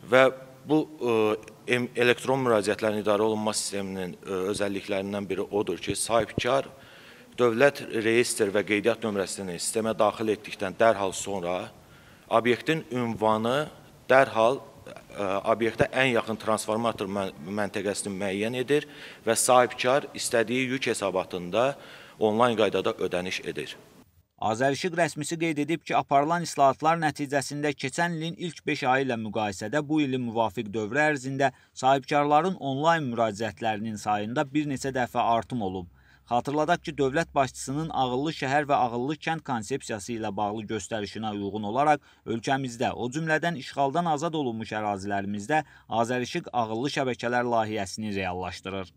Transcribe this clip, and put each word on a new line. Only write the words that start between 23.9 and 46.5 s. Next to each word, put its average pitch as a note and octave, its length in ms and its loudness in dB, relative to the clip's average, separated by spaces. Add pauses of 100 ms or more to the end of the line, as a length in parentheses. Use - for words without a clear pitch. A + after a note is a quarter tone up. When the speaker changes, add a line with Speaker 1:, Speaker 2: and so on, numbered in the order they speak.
Speaker 2:
Azərişıq C3+ 600 0
rəsmisi D#3+ 440 -2
qeyd E3 160 0
edib D3 240 -2
ki, - 160 -4
aparılan D3 480 2
islahatlar D3+ 560 4
nəticəsində C#3+ 720 -2
keçən E3+ 440 -2
ilin E3 200 -6
ilk - 280 -10
beş D3 180 -2
ayı C3+ 240 4
ilə A#2+ 100 -2
müqayisədə G#2+ 640 -4
bu D3+ 200 0
ilin C3 280 0
müvafiq A2 440 -2
dövrü A2 280 0
ərzində C#3 500 0 (220)
sahibkarların D3 840 2
onlayn C#3+ 560 0
müraciətlərinin A2 840 -2
sayında G#2+ 560 -2
bir D3 160 -2
neçə C3+ 240 -4
dəfə B2+ 280 0
artım A2+ 400 0
olub. F#2 280 -4 (380)
Xatırladaq D3+ 560 0
ki, E3+ 80 -8
dövlət C#3+ 420 0
başçısının C#3+ 560 -2
ağıllı C3 460 -2
şəhər C#3+ 320 0
və C#3 80 4
ağıllı B2+ 400 0
kənd D#3+ 320 -6
konsepsiyası A#2 720 -6
ilə A2 180 -4
bağlı G#2+ 340 -4
göstərişinə G#2+ 640 -6
uyğun G2+ 380 -6
olaraq D3 320 2 (240)
ölkəmizdə, A#2 640 -2
o G#2 160 -6
cümlədən D#3 560 -2
işğaldan C#3 480 0
azad D#3 240 -2
olunmuş A2+ 400 -4
ərazilərimizdə G2+ 880 -2 (260)
Azərişıq A#2+ 600 -2